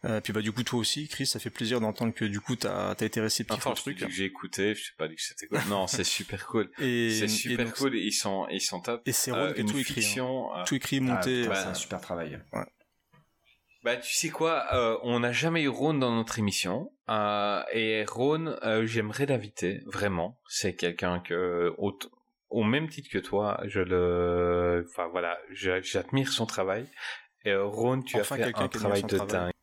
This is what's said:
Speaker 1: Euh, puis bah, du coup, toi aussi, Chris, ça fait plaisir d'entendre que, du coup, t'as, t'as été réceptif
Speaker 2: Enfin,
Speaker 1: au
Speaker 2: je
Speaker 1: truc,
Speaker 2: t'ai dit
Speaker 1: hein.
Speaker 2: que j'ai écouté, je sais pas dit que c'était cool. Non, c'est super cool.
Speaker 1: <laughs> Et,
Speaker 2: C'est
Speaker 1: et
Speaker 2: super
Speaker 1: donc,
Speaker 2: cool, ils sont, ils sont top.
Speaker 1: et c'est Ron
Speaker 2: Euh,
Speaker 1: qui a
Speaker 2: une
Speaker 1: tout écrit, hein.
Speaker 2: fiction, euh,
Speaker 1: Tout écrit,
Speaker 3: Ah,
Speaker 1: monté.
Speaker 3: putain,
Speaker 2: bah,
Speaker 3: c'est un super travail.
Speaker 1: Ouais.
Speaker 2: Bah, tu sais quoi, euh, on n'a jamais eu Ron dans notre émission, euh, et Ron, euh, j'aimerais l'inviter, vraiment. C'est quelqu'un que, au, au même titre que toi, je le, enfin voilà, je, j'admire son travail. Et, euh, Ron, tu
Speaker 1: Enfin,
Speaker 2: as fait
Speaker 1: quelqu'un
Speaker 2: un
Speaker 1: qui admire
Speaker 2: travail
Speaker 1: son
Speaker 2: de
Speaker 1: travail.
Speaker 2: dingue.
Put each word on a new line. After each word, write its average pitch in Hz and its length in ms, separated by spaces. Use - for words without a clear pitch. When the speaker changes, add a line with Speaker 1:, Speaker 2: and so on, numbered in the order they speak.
Speaker 1:
Euh, 110 160
puis - 100
bah, 107 80
du 107 120
coup, 117 100
toi 120 160
aussi, 147 280
Chris, 139 200
ça - 120
fait 120 120
plaisir 120 320
d'entendre 110 320
que, - 100
du 101 160
coup, 127 160
t'as, 98 380
t'as 107 100
été 110 160
réceptif 107 380
Speaker 2:
Enfin, 131 140
Speaker 1:
au - 40
Speaker 2:
je - 60
Speaker 1:
truc, - 160
Speaker 2:
t'ai - 0
dit - 80
Speaker 1:
hein. - 20
Speaker 2:
que 92 60
j'ai 92 100
écouté, 95 500
je - 100
sais - 120
pas 80 100
dit 80 100
que - 60
c'était - 260
cool. - 200
Non, 98 180
c'est 107 180
super - 420
cool. 107 280
Speaker 1:
<laughs> - 40
Et, 120 320
Speaker 2:
C'est 110 160
Speaker 1:
et - 20
Speaker 2:
super 120 380
Speaker 1:
donc, 113 80
Speaker 2:
cool, 135 200
ils 101 180
sont, 98 380
ils 92 120
sont 92 180
top. 117 240
Speaker 1:
et 131 80
c'est - 200
Ron 120 60
Speaker 2:
Euh, - 40
Speaker 1:
qui - 60
a - 60
Speaker 2:
une 107 60
Speaker 1:
tout 107 80
écrit, 131 140
hein. - 100
Speaker 2:
fiction, 127 540
euh, 87 80
Speaker 1:
Tout 139 120
écrit, 135 200
Speaker 3:
Ah, 135 60
Speaker 1:
monté. 127 400
Speaker 3:
putain, 117 100
Speaker 2:
bah, 98 80
Speaker 3:
c'est 95 80
un 92 60
super 92 260
travail. 82 380
Speaker 1:
Ouais. 107 100
Speaker 2:
Bah, 120 140
tu - 180
sais - 140
quoi, 156 460
euh, 117 300
on 120 160
n'a 120 120
jamais 160 300
eu 143 60
Ron 131 260
dans 127 200
notre 113 240
émission, 104 540
euh, 104 540
et 110 340
Ron, 147 560
euh, 110 240
j'aimerais 113 380
l'inviter, 104 640
vraiment. 87 520
C'est 92 240
quelqu'un 90 460
que, 87 580
au, 101 200
au 117 120
même 143 280
titre - 200
que - 60
toi, 101 500
je 101 140
le, 87 1080
enfin 87 200
voilà, 85 280
je, 95 300
j'admire 135 500
son 117 140
travail. 104 420
Et, 104 60
euh, 98 120
Ron, 113 380
tu 120 180
Speaker 1:
Enfin, 104 140
Speaker 2:
as 135 40
fait 117 60
Speaker 1:
quelqu'un 117 200
Speaker 2:
un - 40
Speaker 1:
qui - 80
admire 113 40
Speaker 2:
travail 101 200
Speaker 1:
son 104 60
Speaker 2:
de 107 100
Speaker 1:
travail. 98 160
Speaker 2:
dingue. 90 60